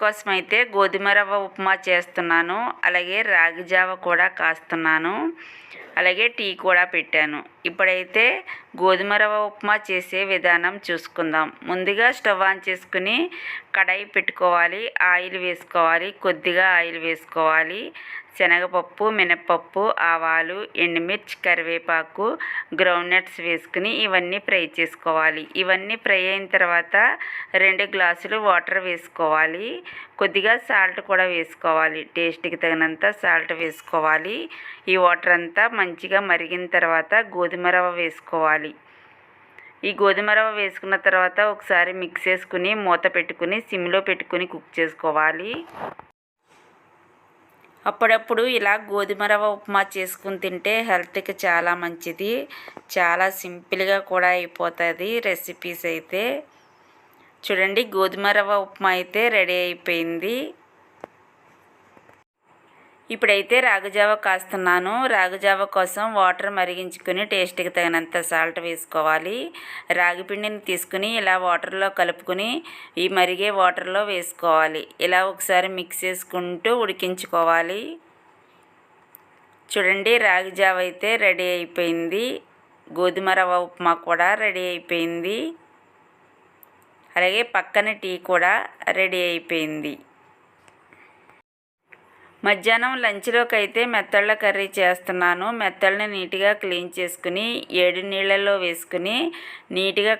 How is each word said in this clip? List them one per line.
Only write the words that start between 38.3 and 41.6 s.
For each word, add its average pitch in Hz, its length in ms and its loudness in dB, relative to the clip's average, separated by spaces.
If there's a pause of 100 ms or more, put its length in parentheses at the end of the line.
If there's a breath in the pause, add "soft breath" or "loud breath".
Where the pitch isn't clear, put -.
ఈ 208 120 -2
గోధుమ 202 380 4
రవ్వ 220 240 2
వేసుకున్న 190 360 -4 (100)
తర్వాత 185 300 2 (180)
ఒకసారి 180 380 0 (100)